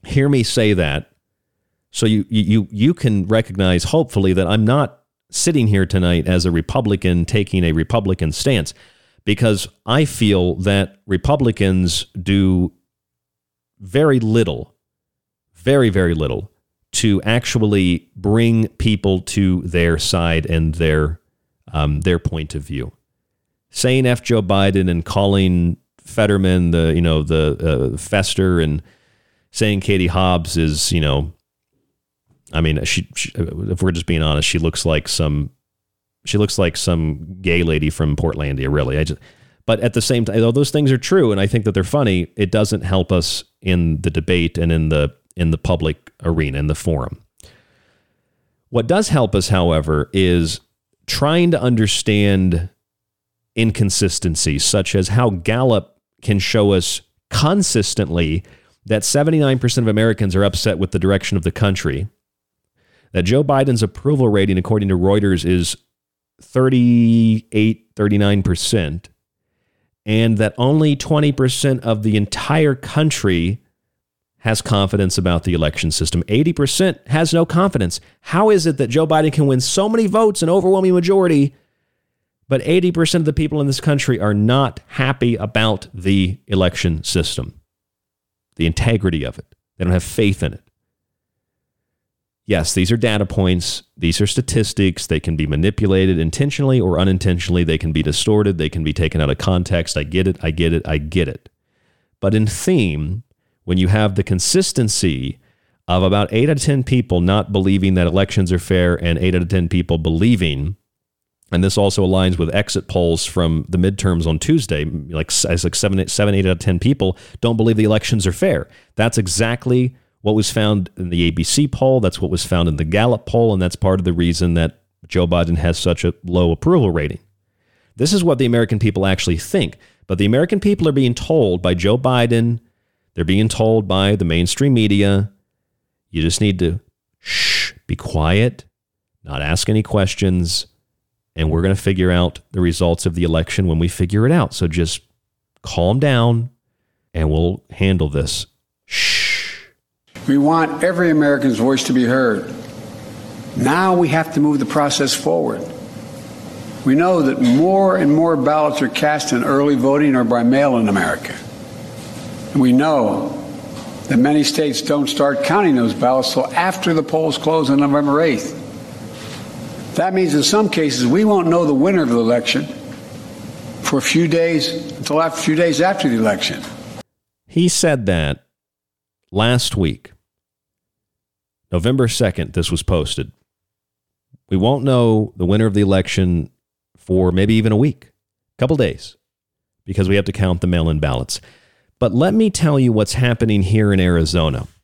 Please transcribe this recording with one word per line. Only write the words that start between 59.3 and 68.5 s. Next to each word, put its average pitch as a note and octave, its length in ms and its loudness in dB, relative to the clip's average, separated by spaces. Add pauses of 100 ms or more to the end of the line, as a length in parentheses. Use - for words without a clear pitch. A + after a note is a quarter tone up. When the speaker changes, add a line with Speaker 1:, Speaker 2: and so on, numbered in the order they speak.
Speaker 1:
percent B2 260 0
of A2 40 2
Americans G#2+ 460 0
are G2 80 2
upset F#2+ 360 -2
with F#2 120 -2
the G2+ 60 -2
direction F#2+ 400 0
of E2 60 -2
the F2+ 80 0
country, F#2 560 -2 (1080)
that F2+ 80 0
Joe B2+ 220 2
Biden's C3+ 360 2
approval C3 460 0
rating, G2 300 2
according G2+ 320 0
to F#2+ 80 2
Reuters, F#2+ 480 2
is F2 320 0 (640)
thirty-eight, A#2 1500 2
thirty-nine G2+ 480 2
percent, F2 640 -2 (1000)